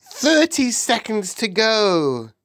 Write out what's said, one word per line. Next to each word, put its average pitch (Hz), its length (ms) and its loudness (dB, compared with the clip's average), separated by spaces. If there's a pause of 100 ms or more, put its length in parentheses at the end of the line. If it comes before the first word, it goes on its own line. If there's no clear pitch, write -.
Thirty 302 680 2
seconds 220 640 -4
to 226 140 -4
go 180 800 0 (140)